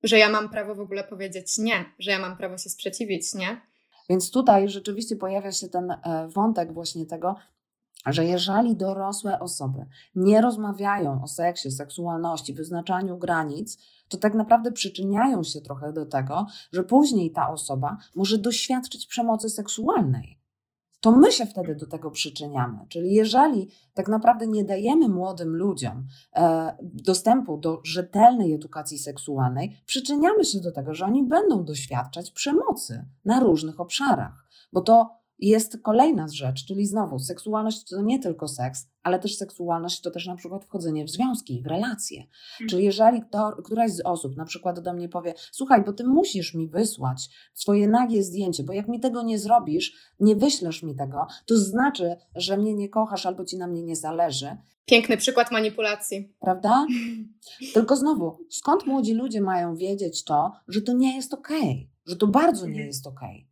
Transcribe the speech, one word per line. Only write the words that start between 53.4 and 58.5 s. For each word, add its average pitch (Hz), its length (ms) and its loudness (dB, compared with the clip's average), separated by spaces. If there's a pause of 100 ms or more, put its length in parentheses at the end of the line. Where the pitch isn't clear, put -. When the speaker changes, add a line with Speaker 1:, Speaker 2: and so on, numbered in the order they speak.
Speaker 2:
ci 185 140 -10
na 180 80 -6
mnie 170 160 -6
nie 165 140 -6
zależy”. 156 600 -4 (280)
Speaker 1:
Piękny 233 320 4
przykład 233 360 2
manipulacji. 214 880 -4
Speaker 2:
Prawda? 202 460 2 (380)
Speaker 1:
<laughs> - 500 -18
Speaker 2:
Tylko 226 220 4
znowu, 233 420 0 (120)